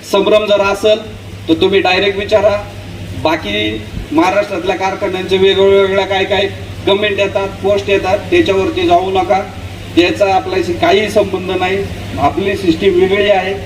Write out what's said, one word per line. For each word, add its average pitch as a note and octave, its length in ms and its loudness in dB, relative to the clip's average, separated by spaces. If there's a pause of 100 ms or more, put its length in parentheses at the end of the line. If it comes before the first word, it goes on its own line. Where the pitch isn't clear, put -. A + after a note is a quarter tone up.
(120)
संभ्रम G#3+ 340 2
जर G3+ 160 2
असेल G#3+ 380 0 (500)
तर E3 120 4
तुम्ही F#3+ 180 2
डायरेक्ट F#3+ 400 0
विचारा. G3+ 440 2 (600)
बाकी G#3 580 -2 (300)
महाराष्ट्रातल्या F#3+ 640 0
कारखान्यांचे F#3 640 -2
वेगवेगळ्या G3 680 4
काय F#3+ 180 0
काय G3 260 0 (380)
कमेंट G3+ 320 0
येतात, G3 280 -2
पोस्ट G3+ 420 -2
येतात, F#3 280 0
त्याच्यावरती F3 720 0
जाऊ F3+ 240 2
नका, - 280 2 (560)
त्याचा F#3+ 400 2
आपल्याशी F3+ 380 -2
काही G3+ 360 2
संबंध F#3 420 0
नाही. F#3 260 -2 (420)
आपली G3 380 0
सिस्टीम F3+ 420 2
वेगळी G3 300 2
आहे F#3+ 240 2 (120)